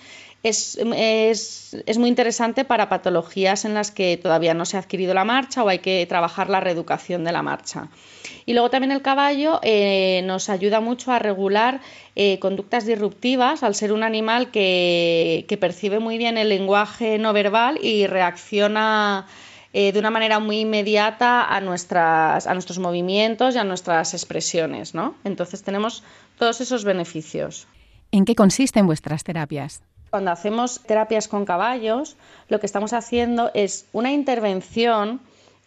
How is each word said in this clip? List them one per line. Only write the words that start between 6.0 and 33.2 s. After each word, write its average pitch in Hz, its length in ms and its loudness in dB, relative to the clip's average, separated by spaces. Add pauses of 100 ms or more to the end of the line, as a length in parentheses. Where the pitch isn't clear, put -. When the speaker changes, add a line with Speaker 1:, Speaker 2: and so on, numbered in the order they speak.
Speaker 1:
trabajar 175 400 0
la 190 100 2
reeducación 170 640 -4
de 165 80 -2
la 156 120 -2
marcha. 147 460 -8 (560)
Y 240 80 -2
luego 240 160 4
también 269 220 0
el 277 100 -2
caballo, 285 640 2
eh, 196 600 2
nos 190 240 -4
ayuda 202 320 0
mucho 247 300 -4
a 233 80 2
regular, 208 600 0 (360)
eh, 196 240 2
conductas 202 460 -2
disruptivas, 247 800 0
al 208 120 0
ser 208 160 -2
un 220 120 0
animal 226 480 0
que, 170 960 2
que 202 100 -4
percibe 196 420 -2
muy 226 180 -4
bien 233 200 -2
el 214 120 2
lenguaje 208 680 0
no 220 160 0
verbal 220 480 2
y 214 240 2
reacciona, 202 1200 0 (480)
eh, 196 180 2
de 202 80 0
una 214 120 0
manera 220 280 2
muy 214 220 -2
inmediata 220 840 2
a - 160 0
nuestras, 165 840 2
a - 80 0
nuestros 180 240 -8
movimientos 202 800 0
y - 20 -2
a 220 60 0
nuestras 180 500 0
expresiones, 160 800 -4
¿no? 190 300 -4
Entonces 185 400 -6
tenemos 208 400 -4 (340)
todos 233 240 0
esos 240 220 -4
beneficios. 165 840 -4 (440)
Speaker 2:
¿En 196 140 4
qué 233 100 2
consisten 214 500 4
vuestras 156 380 -2
terapias? 151 580 -8 (300)
Speaker 1:
Cuando 190 200 -2
hacemos 226 520 -4
terapias 220 440 0
con 202 180 -4
caballos, 220 720 -2 (320)
lo 208 120 0
que 202 80 -4
estamos 208 260 -4
haciendo 240 600 0